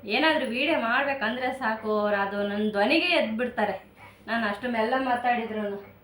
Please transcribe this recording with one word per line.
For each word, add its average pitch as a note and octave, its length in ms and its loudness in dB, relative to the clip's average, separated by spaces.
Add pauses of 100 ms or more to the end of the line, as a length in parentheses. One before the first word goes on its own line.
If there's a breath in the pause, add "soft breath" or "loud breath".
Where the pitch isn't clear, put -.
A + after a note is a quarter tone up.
ಏನಾದ್ರೂ C4 400 2
ವಿಡಿಯೋ C4+ 340 0
ಮಾಡ್ಬೇಕಂದ್ರೆ B3+ 800 -2
ಸಾಕು, A3 400 0
ಅವ್ರು G#3 180 2
ಅದು G3+ 300 0
ನನ್ನ G#3 240 0
ಧ್ವನಿಗೆ C4 340 2
ಎದ್ಬಿಡ್ತಾರೆ. A3+ 840 0 (360 loud breath)
ನಾನು A3+ 200 0
ಅಷ್ಟು G#3 220 -4
ಮೆಲ್ಲ A3+ 280 0
ಮಾತಾಡಿದ್ರು A3+ 1080 -2